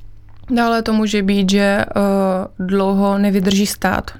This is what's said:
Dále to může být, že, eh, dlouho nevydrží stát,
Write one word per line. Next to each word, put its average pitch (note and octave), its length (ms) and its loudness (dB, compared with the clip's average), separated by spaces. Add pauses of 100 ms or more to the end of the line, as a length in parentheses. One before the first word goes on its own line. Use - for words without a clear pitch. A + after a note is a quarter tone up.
(560)
Dále A#3 260 2
to A3 120 -2
může G#3+ 300 0
být, G3 260 2
že, G3 120 4
eh, G3+ 240 2 (720)
dlouho G3 580 0
nevydrží G3+ 500 2
stát, - 520 -2